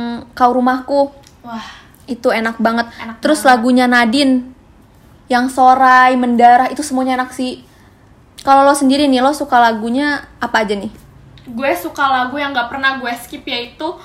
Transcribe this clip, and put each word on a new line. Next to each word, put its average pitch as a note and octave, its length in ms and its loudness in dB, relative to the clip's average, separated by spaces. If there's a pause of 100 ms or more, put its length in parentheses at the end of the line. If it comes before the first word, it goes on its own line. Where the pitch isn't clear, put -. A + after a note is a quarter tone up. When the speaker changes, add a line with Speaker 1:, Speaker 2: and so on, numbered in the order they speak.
(320)
Speaker 1:
Kau B3 180 2
Rumahku. C4 600 -2 (300)
Speaker 2:
Wah. A#3 180 -14 (460)
Speaker 1:
Itu B3+ 220 -6
enak A3+ 300 -4
banget. A3+ 380 -2
Speaker 2:
Enak A3+ 240 -16
Speaker 1:
Terus D4+ 180 0
Speaker 2:
banget. C4+ 140 2
Speaker 1:
lagunya B3 340 2
Nadine B3 600 2 (800)
yang B3 200 0
Sorai, B3+ 680 4
Mendarah, A#3+ 500 4
itu B3+ 140 -8
semuanya C4 340 -4
enak B3+ 160 -6
sih. B3+ 300 -8 (800)
Kalau C#4 240 4
lo C#4+ 80 4
sendiri C#4+ 340 0
nih, B3+ 140 2
lo C4 100 2
suka C#4+ 300 0
lagunya A#3 640 -2 (140)
apa A3+ 260 -4
aja G3+ 100 -6
nih? G3+ 160 -10 (560)
Speaker 2:
Gue C4 260 -6
suka D#4 300 -6
lagu C4 320 -2
yang C#4+ 160 -6
gak A#3+ 180 -4
pernah C4+ 280 -4
gue B3 180 -8
skip, - 300 -16
yaitu A#3+ 420 -10 (180)